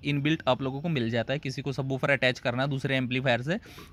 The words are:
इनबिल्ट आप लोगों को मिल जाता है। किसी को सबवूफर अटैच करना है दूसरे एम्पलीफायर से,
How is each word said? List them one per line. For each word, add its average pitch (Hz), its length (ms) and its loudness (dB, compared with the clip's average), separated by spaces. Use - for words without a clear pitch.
इनबिल्ट 147 440 2
आप 127 140 2
लोगों 135 180 -4
को 170 80 -4
मिल 123 220 2
जाता 117 220 0
है। 139 60 -2
किसी 131 240 -6
को 139 100 -4
सबवूफर 135 380 -2
अटैच 127 280 2
करना 123 240 0
है 143 60 0
दूसरे 135 280 0
एम्पलीफायर 127 460 2
से, 165 160 -2